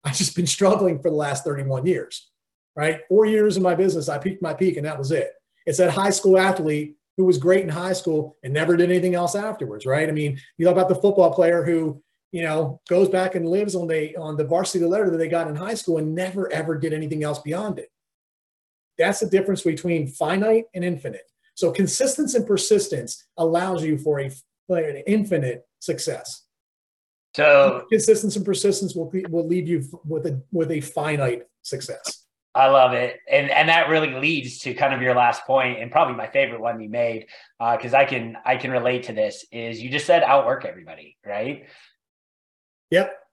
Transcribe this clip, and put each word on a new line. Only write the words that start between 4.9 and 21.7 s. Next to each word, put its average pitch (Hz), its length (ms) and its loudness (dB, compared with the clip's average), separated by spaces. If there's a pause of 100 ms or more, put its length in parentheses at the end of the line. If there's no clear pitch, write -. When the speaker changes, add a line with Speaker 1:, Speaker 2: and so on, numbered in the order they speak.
Speaker 1:
was 135 140 -4
it. 147 200 0 (360)
It's 165 100 -2
that 175 140 4
high 196 180 0
school 190 300 4
athlete 156 560 0 (220)
who 190 80 2
was 175 120 4
great 185 260 2
in 165 60 -6
high 180 240 -4
school 156 500 -4
and 131 80 -8
never 160 240 2
did 175 140 4
anything 180 240 2
else 175 220 -2
afterwards, 202 500 -6
right? 151 240 0
I - 20 -4
mean, 147 280 -4 (180)
you 165 80 0
talk 180 80 6
about 185 160 2
the 180 60 2
football 196 360 6
player 170 320 4
who, 160 380 -2 (300)
you 170 100 -6
know, 156 480 -4
goes 180 200 4
back 185 260 0
and 165 120 -2
lives 190 280 0
on 170 120 -4
the, 156 300 -2
on 156 200 -8
the 151 60 0
varsity 170 420 0
letter 190 260 2
that 165 60 -2
they 160 100 0
got 165 200 -2
in 147 80 -6
high 202 200 -6
school 170 240 -2
and 156 160 -4
never, 185 360 -6
ever 156 260 -4
did 156 160 -2
anything 151 300 -4
else 147 160 -4
beyond 185 380 -6
it. - 140 -16 (1040)
That's 190 220 0
the 202 100 -2
difference 196 320 2
between 160 460 -2
finite 208 680 0
and 175 100 -6
infinite. 147 460 -6 (240)
So 170 180 0